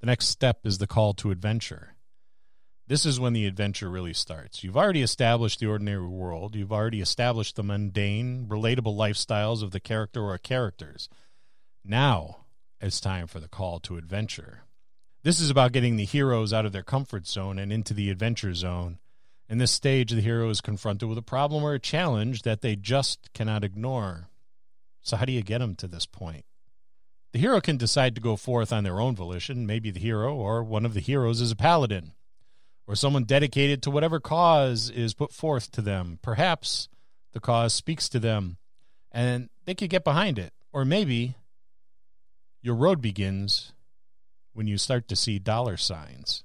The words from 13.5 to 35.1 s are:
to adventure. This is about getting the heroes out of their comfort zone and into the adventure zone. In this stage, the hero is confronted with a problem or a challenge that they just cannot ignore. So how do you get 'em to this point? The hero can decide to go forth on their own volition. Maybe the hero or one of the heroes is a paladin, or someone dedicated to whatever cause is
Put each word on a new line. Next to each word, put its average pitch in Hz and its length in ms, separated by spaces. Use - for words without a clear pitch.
to - 160
adventure. 85 680
This 165 180
is 156 100
about 127 220
getting 123 240
the 104 80
heroes 120 480
out 110 120
of 104 80
their 95 100
comfort 131 440
zone 95 320
and 101 140
into 110 200
the 101 180
adventure 104 440
zone. 87 440
In 110 100
this 123 120
stage, 131 420
the 113 80
hero 117 280
is 107 120
confronted 107 480
with 110 100
a 117 40
problem 147 400
or 147 120
a 135 60
challenge 127 600
that 110 200
they 110 140
just 113 580
cannot 107 300
ignore. 101 640
So - 140
how 127 80
do 131 80
you 123 100
get 107 180
'em 110 160
to 92 120
this 85 180
point? 80 380
The 120 60
hero 208 220
can 156 160
decide 123 380
to 113 60
go 113 160
forth 120 360
on 107 120
their 95 160
own 123 140
volition. 95 520
Maybe 107 240
the 87 100
hero 113 340
or 117 300
one 110 200
of 113 100
the 101 60
heroes 117 400
is 117 120
a 107 40
paladin, 104 560
or 98 100
someone 139 280
dedicated 139 580
to 143 80
whatever 156 280
cause 143 720
is 113 240